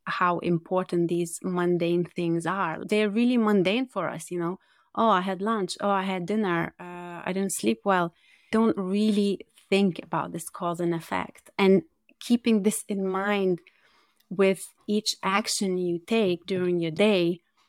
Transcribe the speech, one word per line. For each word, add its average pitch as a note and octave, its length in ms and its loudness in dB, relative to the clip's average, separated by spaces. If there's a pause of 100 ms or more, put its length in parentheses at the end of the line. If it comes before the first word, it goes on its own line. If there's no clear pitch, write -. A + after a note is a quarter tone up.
how F3 340 -2
important F3 680 -2
these E3+ 340 -4
mundane F3 640 0
things E3+ 400 -2
are. F3 400 -4
They're G#3+ 240 0
really A#3+ 280 2
mundane G#3+ 500 2
for F3 200 -6
us, E3 240 -10
you F3+ 80 -4
know. E3+ 180 -4 (380)
"Oh, A3+ 140 2
I F#3 120 4
had F#3+ 200 -4
lunch. G#3 380 -4
Oh, G3+ 100 -2
I G3 140 0
had F#3+ 220 -4
dinner. F3+ 540 -2
Uh, F3 460 -14
I F3+ 80 -4
didn't G3 200 -2
sleep A3 320 -2
well." F3+ 280 2 (380)
Don't A3+ 260 4
really G3+ 680 0 (240)
think G3 340 4
about E3 280 -4
this E3+ 180 -10
cause E3+ 300 -6
and E3+ 140 0
effect. - 640 -6
And G3 260 6 (360)
keeping A#3 440 2
this G#3+ 240 0
in G3 200 -4
mind F#3+ 540 0 (680)
with F#3+ 440 0 (140)
each G#3 360 0
action G3 540 -2
you F3 220 -2
take F#3 460 0
during F3+ 340 0
your E3 120 -2
day F3+ 500 2 (280)